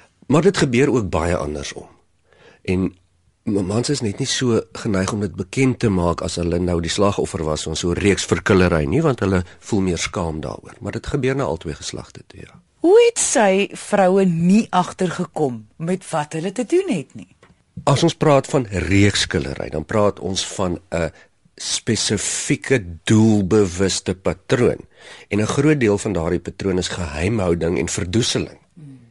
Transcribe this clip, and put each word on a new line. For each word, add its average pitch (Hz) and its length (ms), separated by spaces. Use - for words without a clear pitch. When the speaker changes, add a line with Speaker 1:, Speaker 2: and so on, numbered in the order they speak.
Speaker 1:
Maar 156 160
dit 190 140
gebeur 131 360
ook 107 180
baie 85 260
andersom. 71 520
En 92 340
M-, 101 240
mans 117 240
is 139 80
net 107 220
nie 127 60
so 117 340
geneig 95 320
om 104 80
dit 104 160
bekend 131 460
te 117 100
maak 87 320
as 87 160
hulle 85 220
nou 87 180
die 85 120
slagoffer 98 520
was 76 240
van 80 80
so 87 160
'n 82 80
reeks 95 240
verkillery 87 640
nie, 123 140
want 139 180
hulle 95 240
voel 101 200
meer 92 180
skaam 82 420
daaroor. - 400
Maar 98 120
dit 113 140
gebeur 135 300
na 139 80
albei 80 300
geslagte - 520
toe, - 140
ja. - 200
Speaker 2:
Hoe 370 180
het 466 100
sy 202 540
vroue 196 520
nie 180 460
agtergekom 156 960
met 180 340
wat 151 220
hulle 165 200
te 240 120
doen 370 240
het 175 260
nie? - 220
Speaker 1:
As 139 180
ons 165 120
praat 139 320
van 131 200
reekskillery, 92 1040
dan 76 160
praat 104 360
ons 92 260
van 90 340
'n 82 200
spesifieke - 1300
doelbewuste 101 1120
patroon. 95 640
En 101 120
'n 107 60
groot 143 340
deel 104 180
van 107 140
daardie 85 280
patroon 90 380
is 90 100
geheimhouding 87 880
en 73 100
verdoeseling. 95 720
Speaker 2:
Hmm. 139 240